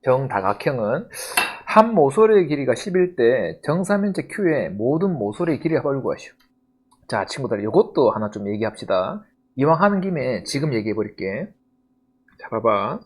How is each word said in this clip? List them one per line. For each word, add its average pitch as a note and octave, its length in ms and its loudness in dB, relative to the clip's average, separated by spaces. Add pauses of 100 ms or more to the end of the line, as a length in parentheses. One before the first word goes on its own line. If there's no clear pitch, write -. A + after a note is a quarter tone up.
정다각형은 B2+ 1040 0 (560)
한 A3+ 300 4
모서리의 F#3 540 6
길이가 C#3 260 0
십일 F3+ 420 0
때 A2+ 460 2
정사면체 F#3+ 640 -2
Q의 D#3 440 0
모든 D3+ 420 0
모서리의 B2+ 460 -2
길이의 D#3+ 200 0
합을 C#3 220 -2
구하시오. - 320 -6 (760)
자, G#2 160 -2
친구들, A2+ 400 -6
요것도 D3 460 2
하나 G#2+ 200 -4
좀 G#2 160 -10
얘기합시다. G#2+ 800 -4 (320)
이왕 D#3 240 2
하는 G3+ 220 2
김에 B2+ 400 -4
지금 C#3+ 320 -4
얘기해버릴게. G#2+ 760 -4 (920)
자, - 100 -18
봐봐. A2 560 0